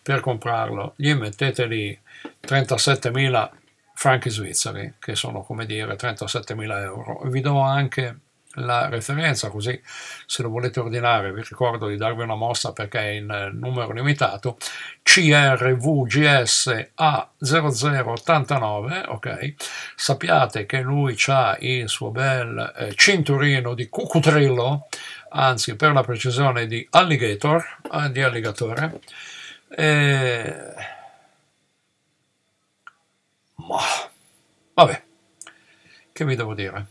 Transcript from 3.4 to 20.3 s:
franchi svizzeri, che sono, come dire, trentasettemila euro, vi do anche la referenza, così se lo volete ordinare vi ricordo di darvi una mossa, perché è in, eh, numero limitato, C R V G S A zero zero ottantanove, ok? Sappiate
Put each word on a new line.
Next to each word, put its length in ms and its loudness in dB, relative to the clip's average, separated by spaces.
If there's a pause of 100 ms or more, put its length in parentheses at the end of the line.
franchi 360 2
svizzeri, 720 -6
che 160 -6
sono, 260 -6
come 240 -8
dire, 300 -6
trentasettemila 840 -6
euro, 420 -8
vi 160 -2
do 220 2
anche 560 0 (400)
la 300 0
referenza, 600 -2
così 340 -6 (420)
se 180 -6
lo 80 -4
volete 280 -2
ordinare 540 0
vi 100 -8
ricordo 460 -2
di 80 -4
darvi 260 -2
una 140 -4
mossa, 360 -2
perché 280 -6
è 80 -2
in, 200 -6
eh, 220 -6
numero 420 -4
limitato, 640 0 (460)
C 300 6
R 440 6
V 300 2
G 360 4
S 520 0
A 340 2 (120)
zero 300 2
zero 420 0
ottantanove, 960 0
ok? 460 -8 (420)
Sappiate 680 2